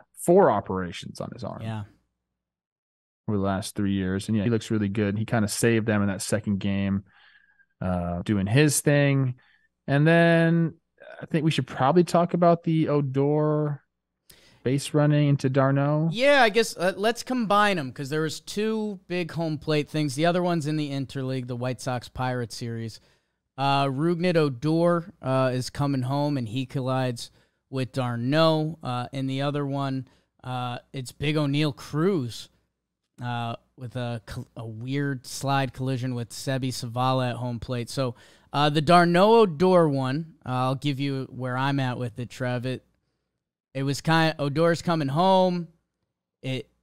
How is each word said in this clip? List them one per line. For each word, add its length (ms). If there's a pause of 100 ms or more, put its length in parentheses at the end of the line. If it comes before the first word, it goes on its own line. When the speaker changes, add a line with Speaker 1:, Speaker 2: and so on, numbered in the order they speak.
(140)
Speaker 1:
four 380
operations 680
on 120
his 100
arm 200
Speaker 2:
Yeah. 200 (1400)
Speaker 1:
over 100
the 60
last 320
three 200
years. 340
And, 80
yeah, 80
he 60
looks 200
really 180
good. 300
He 60
kinda 240
saved 380
them 160
in 60
that 140
second 360
game, 440 (800)
uh, 420
doing 240
his 340
thing. 540 (540)
And 180
then 680 (460)
I 60
think 180
we 60
should 160
probably 380
talk 300
about 280
the 260
Odor 920 (800)
base 320
running 320
into 240
d'Arnaud. 640
Speaker 2:
Yeah, 320
I 40
guess, 280
uh, 200
let's 280
combine 560
'em, 120
'cause 180
there 120
was 160
two 680
big 240
home 260
plate 320
things. 240
The 120
other 140
one's 280
in 80
the 140
Interleague, 580
the 80
White 240
Sox 280
Pirates 460
series. 460 (580)
Uh, 280
Rougned 500
Odor, 840
uh, 320
is 160
coming 340
home, 340
and 120
he 160
collides 680 (400)
with 220
d'Arnaud. 880
Uh, 300
in 140
the 160
other 240
one, 400 (380)
uh, 340 (140)
it's 200
Big 240
O'Neill 360
Cruz, 760 (720)
uh, 360 (200)
with 200
a 300
col-, 300
a 100
weird 600
slide 460
collision 420
with 160
Sebi 380
Zavala 600
at 60
home 220
plate. 320
So, 240 (380)
uh, 180
the 100
d'Arnaud 600
Odor 480
one, 460 (120)
uh, 40
I'll 260
give 240
you 300
where 260
I'm 240
at 180
with 220
it, 100
Trev. 340
It, 200 (880)
it 80
was 180
kinda, 380
Odor's 440
coming 260
home. 600 (720)
It, 280 (120)